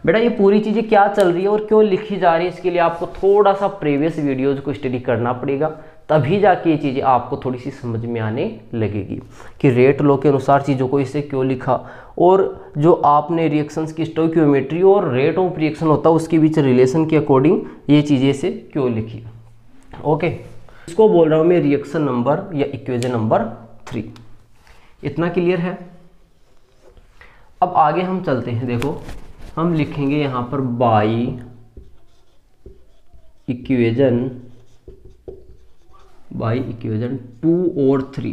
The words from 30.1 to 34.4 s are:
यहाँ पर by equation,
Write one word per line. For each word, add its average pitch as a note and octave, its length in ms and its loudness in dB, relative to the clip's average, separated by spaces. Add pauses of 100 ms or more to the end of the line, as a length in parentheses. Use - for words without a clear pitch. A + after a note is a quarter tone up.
यहाँ C3 240 -2 (100)
पर C#3 100 -4 (160)
by A2 300 2 (2500)
equation, B2 840 0 (2000)